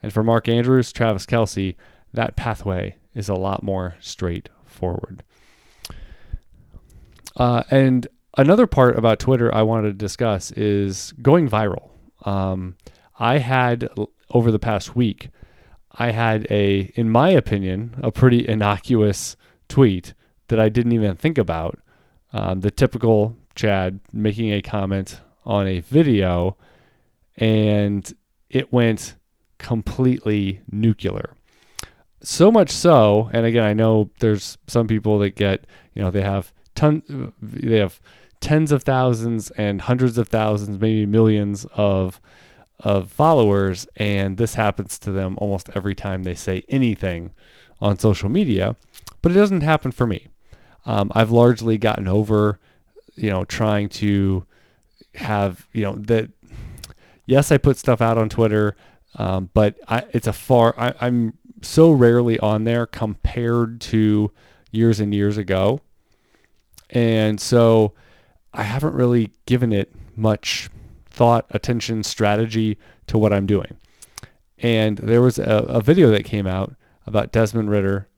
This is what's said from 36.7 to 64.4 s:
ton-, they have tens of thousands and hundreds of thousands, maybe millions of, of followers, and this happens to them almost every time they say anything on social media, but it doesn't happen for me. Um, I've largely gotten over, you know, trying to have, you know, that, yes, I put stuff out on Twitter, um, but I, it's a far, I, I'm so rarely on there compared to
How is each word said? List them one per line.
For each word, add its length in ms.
ton-, 640
they 360
have 240
tens 320
of 100
thousands 720
and 300
hundreds 360
of 100
thousands, 520
maybe 260
millions 680
of, 460
of 320
followers, 720
and 420
this 160
happens 460
to 120
them 260
almost 360
every 200
time 280
they 120
say 340
anything 640
on 180
social 320
media, 460
but 100
it 60
doesn't 240
happen 320
for 140
me. 220
Um, 280
I've 160
largely 480
gotten 300
over, 500
you 160
know, 140
trying 460
to 540
have, 580
you 100
know, 120
that, 360
yes, 260
I 60
put 200
stuff 240
out 160
on 100
Twitter, 480
um, 400
but 240
I, 220
it's 160
a 60
far, 440
I, 240
I'm 380
so 300
rarely 480
on 240
there 200
compared 960
to 500